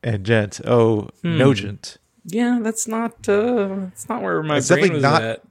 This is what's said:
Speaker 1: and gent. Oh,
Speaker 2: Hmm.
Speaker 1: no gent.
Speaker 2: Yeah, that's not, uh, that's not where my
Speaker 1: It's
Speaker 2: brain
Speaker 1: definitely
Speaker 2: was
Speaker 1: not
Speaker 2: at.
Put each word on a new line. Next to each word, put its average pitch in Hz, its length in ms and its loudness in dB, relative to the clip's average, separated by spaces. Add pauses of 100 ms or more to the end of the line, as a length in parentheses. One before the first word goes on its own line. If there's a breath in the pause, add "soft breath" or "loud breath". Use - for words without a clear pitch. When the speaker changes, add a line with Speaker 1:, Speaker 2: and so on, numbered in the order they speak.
Speaker 1:
and 107 200 -2
gent. 107 400 0
Oh, 113 440 2 (140)
Speaker 2:
Hmm. 170 160 -2
Speaker 1:
no 135 160 6
gent. 101 420 -10 (300)
Speaker 2:
Yeah, 240 360 0
that's 220 240 -6
not, 226 420 -6
uh, 208 400 0 (200)
that's - 200 -18
not 226 140 -6
where 170 220 -2
my 151 140 0
Speaker 1:
It's - 100 -2
Speaker 2:
brain 180 140 6
Speaker 1:
definitely 180 140 4
Speaker 2:
was 143 60 0
Speaker 1:
not 143 200 2
Speaker 2:
at. 113 280 -6